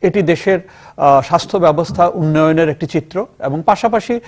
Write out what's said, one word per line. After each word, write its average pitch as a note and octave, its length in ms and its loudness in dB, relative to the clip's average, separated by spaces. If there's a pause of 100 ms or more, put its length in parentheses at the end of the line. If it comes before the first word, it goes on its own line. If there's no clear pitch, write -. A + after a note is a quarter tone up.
এটি G3 220 0
দেশের, E3+ 360 0 (380)
আহ, C#3 300 4
স্বাস্থ্য F3 320 -2
ব্যবস্থা E3+ 500 2
উন্নয়নের D#3 600 0
একটি D3+ 180 -6
চিত্র F3+ 400 -6 (120)
এবং C#3 280 -6
পাশাপাশি, A#3 600 0